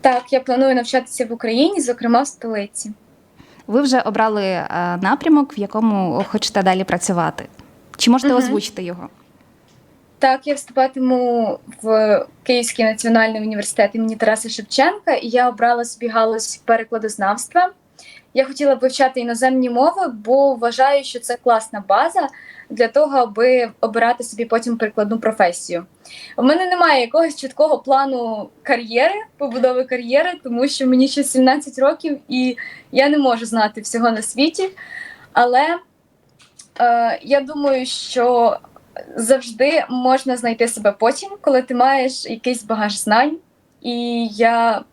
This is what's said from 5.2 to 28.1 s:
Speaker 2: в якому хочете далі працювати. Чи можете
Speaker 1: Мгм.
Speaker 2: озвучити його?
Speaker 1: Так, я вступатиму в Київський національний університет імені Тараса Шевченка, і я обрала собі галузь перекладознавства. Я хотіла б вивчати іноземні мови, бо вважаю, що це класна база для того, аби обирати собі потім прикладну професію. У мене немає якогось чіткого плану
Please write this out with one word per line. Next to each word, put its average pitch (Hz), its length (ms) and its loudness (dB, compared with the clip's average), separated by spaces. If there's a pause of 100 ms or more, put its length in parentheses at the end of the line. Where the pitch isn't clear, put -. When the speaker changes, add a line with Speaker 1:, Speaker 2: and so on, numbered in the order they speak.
Speaker 2:
в - 20 -4
якому 202 680 0
хочете 208 340 -2
далі 190 220 2
працювати. 175 600 -2 (520)
Чи - 140 2
можете 254 240 4
Speaker 1:
Мгм. 262 80 4
Speaker 2:
озвучити 208 400 -4
його? 175 260 -12 (1120)
Speaker 1:
Так, 269 240 2
я 294 80 0
вступатиму 254 1040 0 (240)
в 220 440 2 (160)
Київський 240 420 0
національний 220 580 2
університет 208 500 -2
імені 226 240 -2
Тараса 220 320 0
Шевченка, 294 680 0
і - 140 -4
я 247 200 2
обрала 240 360 0
собі 233 240 -8
галузь 226 480 -2
перекладознавства. 226 1120 -2 (640)
Я 262 100 2
хотіла 277 320 0
б - 20 -10
вивчати 262 420 0
іноземні 247 500 0
мови, 320 380 2
бо 254 460 2
вважаю, 262 500 2
що 240 160 -10
це 240 240 -6
класна 220 440 0
база 285 400 2 (420)
для 226 180 2
того, 277 300 2
аби 240 520 2 (100)
обирати 233 440 0
собі 226 200 -6
потім 233 320 -2
прикладну 214 420 -2
професію. 190 680 -2 (500)
У 247 60 -2
мене 320 240 4
немає 339 340 2
якогось 302 360 0
чіткого 277 420 0
плану 254 720 -2 (120)